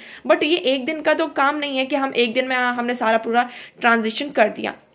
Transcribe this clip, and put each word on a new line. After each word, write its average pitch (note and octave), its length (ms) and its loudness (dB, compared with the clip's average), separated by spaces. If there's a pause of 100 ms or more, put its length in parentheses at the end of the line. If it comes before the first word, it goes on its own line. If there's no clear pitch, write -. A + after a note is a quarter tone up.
(260)
but D#4 160 2
ये D#4+ 140 2
एक C4 280 0
दिन D#4 160 -4
का D#4 140 2
तो D#4+ 120 0
काम D4 300 0
नहीं C#4+ 220 -4
है C4 80 0
कि C#4+ 100 -2
हम C4+ 200 -2
एक A#3 160 2
दिन C4 160 0
में, B3+ 80 0
हाँ, B3 180 0
हमने A#3+ 200 -2
सारा A3+ 240 2
पूरा A#3+ 320 0 (300)
ट्रांजिशन A#3 480 2
कर A3+ 200 4
दिया। A2 260 -6 (200)